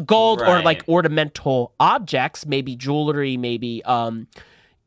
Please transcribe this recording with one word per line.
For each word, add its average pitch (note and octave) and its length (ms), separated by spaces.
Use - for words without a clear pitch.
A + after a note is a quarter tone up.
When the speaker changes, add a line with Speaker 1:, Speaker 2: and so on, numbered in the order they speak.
Speaker 1:
gold A3 360
or, F3+ 220
like, D#3+ 180
Speaker 2:
Right. - 80
Speaker 1:
ornamental D3+ 920
objects, D#3 680
maybe C3+ 300
jewelry, C#3+ 600
maybe, A#2+ 480
um, A#2 420